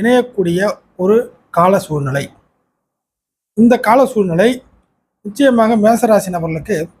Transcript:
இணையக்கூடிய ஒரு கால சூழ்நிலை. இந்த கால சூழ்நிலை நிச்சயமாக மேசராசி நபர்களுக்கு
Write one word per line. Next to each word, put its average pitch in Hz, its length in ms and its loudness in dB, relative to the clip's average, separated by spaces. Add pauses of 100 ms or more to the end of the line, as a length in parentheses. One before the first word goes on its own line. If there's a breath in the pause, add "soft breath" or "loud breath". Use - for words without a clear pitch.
இணையக்கூடிய 202 680 0 (260)
ஒரு 208 360 0 (160)
கால 185 300 2
சூழ்நிலை. 139 500 -6 (1200)
இந்த 233 260 4
கால 247 260 2
சூழ்நிலை 208 600 -2 (560)
நிச்சயமாக 226 540 0
மேசராசி 220 540 2
நபர்களுக்கு 165 600 -6 (100)